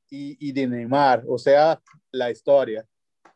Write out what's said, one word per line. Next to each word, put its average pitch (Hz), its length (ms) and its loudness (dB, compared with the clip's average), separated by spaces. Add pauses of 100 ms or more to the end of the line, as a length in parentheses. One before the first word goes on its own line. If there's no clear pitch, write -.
y, 285 380 -14
y 135 60 -6
de 131 120 -2
Neymar, 123 640 0
o 123 100 -4
sea, 147 440 4 (280)
la 123 220 -4
historia. 127 560 0 (480)